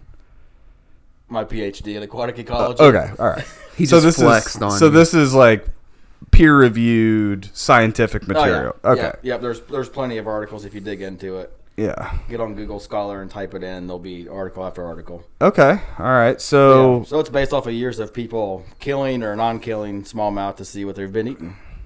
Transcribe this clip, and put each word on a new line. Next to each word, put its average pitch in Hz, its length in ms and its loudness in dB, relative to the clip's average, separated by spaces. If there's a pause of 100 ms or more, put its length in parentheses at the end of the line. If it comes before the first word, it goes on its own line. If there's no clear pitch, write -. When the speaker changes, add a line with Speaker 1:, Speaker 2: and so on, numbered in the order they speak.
(1300)
Speaker 1:
My 110 160 -6
P 110 180 -8
H 101 180 -8
D 104 160 -10
in 104 60 -12
aquatic 113 360 -10
Speaker 2:
Uh, 117 40 -12
Speaker 1:
ecology. 120 400 -2
Speaker 2:
okay, 107 360 4
all 113 120 -2
right. 139 140 -6 (160)
Speaker 3:
<laughs> - 160 -20
He 170 100 0
Speaker 2:
So 139 100 4
Speaker 3:
just 156 80 6
Speaker 2:
this 165 140 4
is, 131 40 2
Speaker 3:
flexed 117 400 2
on 104 100 -2
Speaker 2:
so 101 120 4
Speaker 3:
you. 156 60 6
Speaker 2:
this 165 240 6
is, 143 200 4
like, 117 300 6 (680)
peer-reviewed 113 1300 6
scientific 113 680 2
Speaker 1:
Oh, 98 80 -6
yeah. 156 80 0
Speaker 2:
material. 82 440 -2
Speaker 1:
Yeah, 107 60 4
Speaker 2:
Okay. - 220 0 (100)
Speaker 1:
yeah, 123 160 -6
there's, 117 240 -8
there's 131 260 -10
plenty 127 300 -8
of 104 100 -10
articles 107 380 -8
if 98 80 -18
you 104 60 -14
dig 98 200 -10
into 95 380 -12
it. 90 120 -14 (260)
Speaker 2:
Yeah. - 420 -6 (100)
Speaker 1:
Get 117 120 -10
on 107 140 -8
Google 104 260 -12
Scholar 101 420 -8
and 95 80 -14
type 95 240 -12
it 90 80 -12
in. 90 240 -12
There'll 90 120 -12
be 87 300 -16
article 95 380 -12
after 90 180 -12
article. 85 400 -14 (160)
Speaker 2:
Okay. 180 400 4 (180)
All 160 60 -8
right. 123 340 2
So 131 600 6
Speaker 1:
Yeah. 110 60 -6
So - 160 -6
it's 151 100 -6
based 139 240 -2
off 123 120 -6
of 117 60 -6
years 117 260 -6
of 107 140 -10
people 110 540 -8 (120)
killing 135 440 -4
or 104 120 -6
non-killing 107 680 -6
smallmouth 101 540 -6
to 98 100 -16
see 101 180 -12
what 98 120 -10
they've 98 160 -10
been 110 160 -4
eating. 92 280 -14 (300)